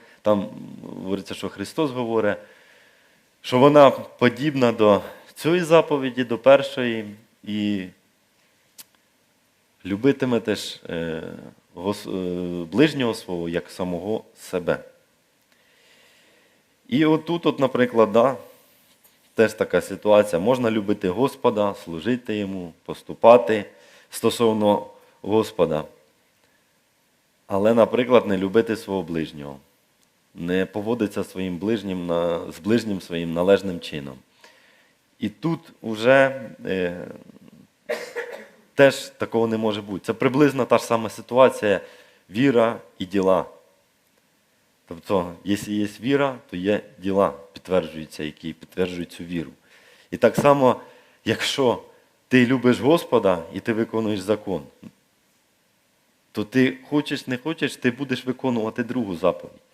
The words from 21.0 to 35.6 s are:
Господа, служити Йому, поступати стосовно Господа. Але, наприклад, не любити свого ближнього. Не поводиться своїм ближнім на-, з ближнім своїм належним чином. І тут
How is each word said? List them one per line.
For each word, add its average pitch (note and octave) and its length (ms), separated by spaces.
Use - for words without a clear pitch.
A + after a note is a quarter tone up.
Господа, G#2 680
служити G#2+ 600
Йому, F#2+ 360
поступати G#2 800
стосовно A2 760
Господа. F2+ 640
Але, G2+ 280
наприклад, A#2 520
не G2+ 120
любити G2+ 380
свого G2 260
ближнього. D#2 540
Не F2+ 320
поводиться G#2 580
своїм F#2 340
ближнім F#2+ 480
на-, E2+ 460
з D#2+ 60
ближнім G#2 420
своїм E2+ 320
належним F#2 480
чином. C#2 380
І A2 100
тут D#3 320